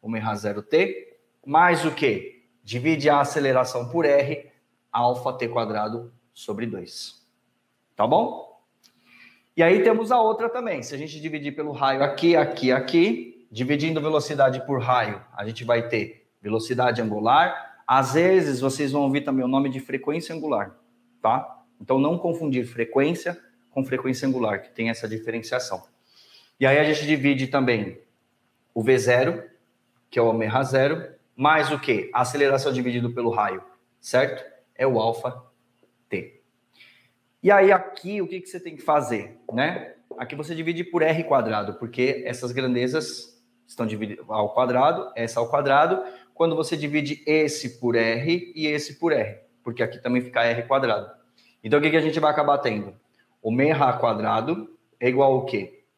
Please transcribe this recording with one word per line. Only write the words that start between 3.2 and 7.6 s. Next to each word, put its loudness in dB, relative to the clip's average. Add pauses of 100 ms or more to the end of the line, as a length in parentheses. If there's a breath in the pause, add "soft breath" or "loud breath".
por 0
R, 2 (440)
alfa 0
T -4
quadrado -4 (200)
sobre -8
dois. -12 (720)